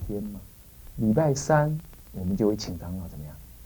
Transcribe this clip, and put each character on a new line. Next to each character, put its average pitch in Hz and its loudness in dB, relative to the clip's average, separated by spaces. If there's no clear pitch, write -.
天 104 -4
嘛。 104 -10
礼 110 4
拜 151 4
三 151 4
我 92 -8
们 95 0
就 107 4
会 104 4
请 98 -6
长 87 -12
老 90 -10
怎 73 -14
么 73 -10
样， 76 -14